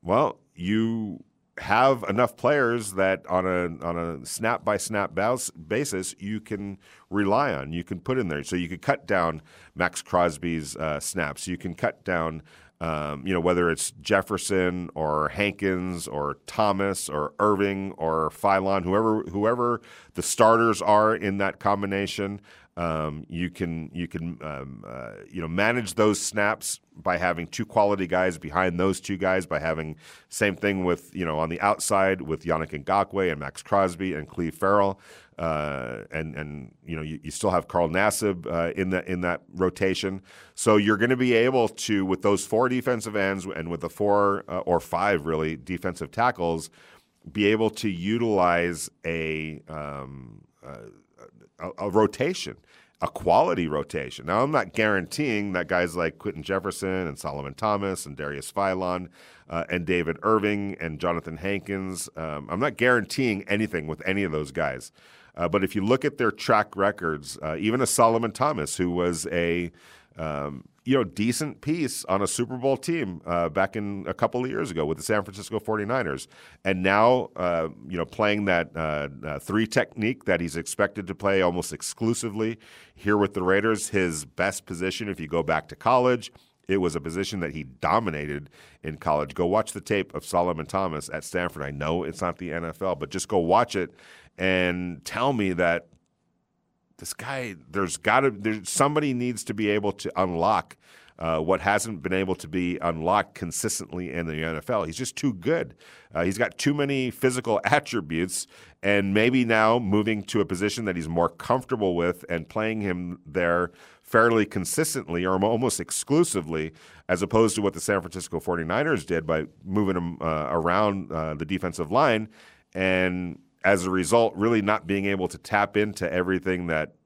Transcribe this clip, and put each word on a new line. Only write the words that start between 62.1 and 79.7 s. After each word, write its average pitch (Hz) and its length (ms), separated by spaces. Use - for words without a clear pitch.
um, 76 320
I'm 87 100
not 127 180
guaranteeing 120 680
anything 101 400
with 78 180
any 98 180
of 87 80
those 76 200
guys. 69 400
Uh, 85 120
but 92 160
if 95 120
you 101 80
look 123 200
at 147 140
their 113 140
track 107 440
records, 85 640
uh, 78 160
even 110 240
a 120 60
Solomon 113 440
Thomas, 127 460
who 90 140
was 87 400
a, 85 400
um, 73 480
you 131 100
know, 127 80
decent 117 580
piece 156 440
on 95 160
a 101 60
Super 120 280
Bowl 131 220
team, 135 480
uh, 85 240
back 95 260
in 101 320
a 85 60
couple 123 300
of 131 80
years - 180
ago 80 160
with 78 120
the - 60
San 107 200
Francisco 101 360
forty-niners, 107 680
and 95 200
now, 110 520
uh, 85 340
you 87 100
know, 82 80
playing 104 400
that, 87 300
uh, 76 320
uh, 73 140
three 107 260
technique 113 600